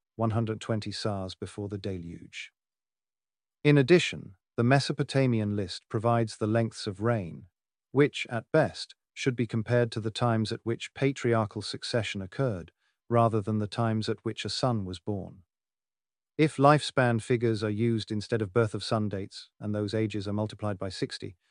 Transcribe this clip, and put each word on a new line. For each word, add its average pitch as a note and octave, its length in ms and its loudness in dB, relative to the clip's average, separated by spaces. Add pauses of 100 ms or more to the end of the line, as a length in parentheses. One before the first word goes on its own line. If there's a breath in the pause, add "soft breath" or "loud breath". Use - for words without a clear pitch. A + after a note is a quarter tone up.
(140)
one A2+ 160 0
hundred G#2+ 300 -2
twenty G#2+ 320 -4
SARS F#2+ 420 -6
before G2+ 340 -10
the G2+ 100 -6
deluge. E2+ 720 -10 (1120)
In D3 120 8
addition, C3+ 580 4 (220)
the A#2 80 2
Mesopotamian C3 880 2
list G2 340 -4
provides A#2 480 0
the A2 100 -2
lengths A2+ 400 0
of G2 140 -8
reign, G2+ 440 -2 (480)
which, C#3 360 2
at A#2 240 -6
best, - 420 0 (200)
should C3 220 -2
be A#2+ 100 0
compared A#2+ 460 0
to A2 80 -6
the G#2+ 100 -4
times A2+ 400 0
at A2+ 140 -8
which - 300 -6
patriarchal A#2 680 0
succession - 580 -4
occurred, F#2+ 520 -4 (360)
rather A#2 320 4
than G#2+ 180 0
the G#2 100 -2
times A2+ 400 -2
at A2+ 160 -4
which - 200 -6
a G#2+ 40 -4
son A2+ 360 0
was F2+ 140 -8
born. F#2 440 -8 (920)
If D3+ 200 2
lifespan C3+ 640 6
figures A2+ 400 0
are G#2+ 80 0
used A2+ 400 0
instead A2 320 -2
of F#2 100 -4
birth A#2 220 2
of G2+ 80 -6
son G#2+ 260 0
dates, G2+ 400 -8 (120)
and G#2 140 -6
those G#2 200 -2
ages G#2+ 320 -2
are G2+ 60 -4
multiplied G#2 460 -4
by G2 100 -6
sixty, - 480 -8 (140)